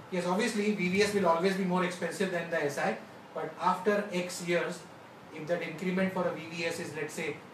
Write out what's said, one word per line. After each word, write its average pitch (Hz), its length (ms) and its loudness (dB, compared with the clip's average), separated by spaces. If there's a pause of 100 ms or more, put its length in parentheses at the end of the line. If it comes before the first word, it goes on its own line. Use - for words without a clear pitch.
(100)
yes, 175 160 -2
obviously 208 480 2
V 175 140 2
V 190 140 6
S 208 120 4
will 185 120 4
always 170 300 4
be 190 80 0
more 180 200 4
expensive 175 460 -2
than 170 200 -2
the 160 140 0
S 139 140 0
I, 151 200 0 (360)
but 156 260 -4
after 202 520 4
X 180 340 -2
years, 175 340 0 (540)
if 156 120 -10
that 170 160 0
increment 185 500 0
for 180 140 0
a 160 60 2
V 160 180 -6
V 170 160 -4
S 165 140 -2
is, 147 140 -8
let's 151 200 -4
say, 143 220 -4 (180)